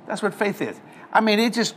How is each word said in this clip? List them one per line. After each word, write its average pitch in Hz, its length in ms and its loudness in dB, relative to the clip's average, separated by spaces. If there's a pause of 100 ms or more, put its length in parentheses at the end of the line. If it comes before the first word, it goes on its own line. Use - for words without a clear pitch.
That's 196 160 -8
what 202 120 -2
faith 208 280 -2
is. - 180 -6 (320)
I 220 80 4
mean, 214 180 4
it 233 140 2
just 226 240 -2